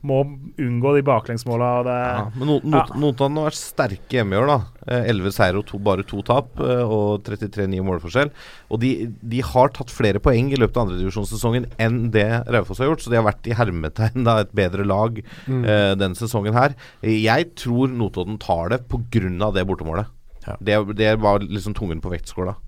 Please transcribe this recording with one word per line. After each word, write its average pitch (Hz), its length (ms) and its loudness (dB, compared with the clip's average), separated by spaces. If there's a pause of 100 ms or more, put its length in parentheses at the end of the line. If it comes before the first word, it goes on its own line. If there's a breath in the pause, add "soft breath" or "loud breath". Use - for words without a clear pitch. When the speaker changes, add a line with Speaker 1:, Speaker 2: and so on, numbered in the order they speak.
Speaker 1:
må 135 200 2 (340)
unngå 127 380 2
de 139 80 4
baklengsmåla, 120 640 0 (120)
og 123 60 -2
det 123 80 -2
Speaker 2:
Ja, 123 420 -4
men 127 120 -4
Not-, 147 160 2
Not-, 156 260 2
Speaker 1:
Ja. - 80 -10
Speaker 2:
Notodden 139 400 0
har 156 140 -2
vært - 80 -10
sterke - 500 -4
hjemme 107 240 0
i 98 80 2
år, 135 60 2
da. 135 180 2 (220)
Eh, 123 240 0
elleve 98 200 0
seier 92 240 2
og 104 120 -2
to, 104 100 -10
bare 98 260 2
to 101 200 -6
tap, 127 260 0 (100)
eh, 127 220 0
og 104 420 0
trettitre 101 460 -4
ni 92 80 -2
målforskjell. 95 540 0 (400 loud breath)
Og 113 80 -2
de, 117 420 -2
de 117 200 -4
har 127 280 4
tatt - 240 -10
flere 101 260 2
poeng 135 320 4
i 139 40 0
løpet 120 220 2
av 117 100 0
andredivisjonssesongen 107 800 -2 (100)
enn 113 320 0
det 107 160 4 (220)
Raufoss 104 320 0
har 135 80 2
gjort, 156 180 0
så 117 60 -4
de 117 100 4
har 104 100 4
vært - 140 -10
i 113 80 -2
hermetegn 107 720 0
da 113 140 6
et 101 160 -2
bedre 95 280 2
lag, 104 380 0 (240 loud breath)
Speaker 3:
Mm. 127 180 -2
Speaker 2:
eh, 104 300 4
denne 98 240 0
sesongen 110 360 -2
her. 135 200 4 (300 loud breath)
Jeg 110 520 2
tror 123 380 0
Notodden 101 460 -4
tar 87 300 -2
det 123 200 -2
på - 80 -2 (140)
grunn 92 320 0
av 107 100 0
det 92 140 0
bortemålet. 90 400 -4 (400)
Speaker 4:
Ja. - 160 -8
Speaker 2:
Det, 104 320 2
det 110 240 4
var 101 200 4
liksom 101 360 -6
tungen 82 260 -4
på 90 80 -6
vektskåla. 90 460 -6 (120)